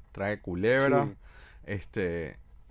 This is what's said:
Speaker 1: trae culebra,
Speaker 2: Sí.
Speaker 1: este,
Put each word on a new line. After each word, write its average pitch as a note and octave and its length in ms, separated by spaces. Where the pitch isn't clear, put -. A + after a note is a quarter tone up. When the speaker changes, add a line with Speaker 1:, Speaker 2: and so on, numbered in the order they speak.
Speaker 1:
trae G2+ 280
culebra, C3+ 680
Speaker 2:
Sí. C3+ 100
Speaker 1:
este, E2+ 720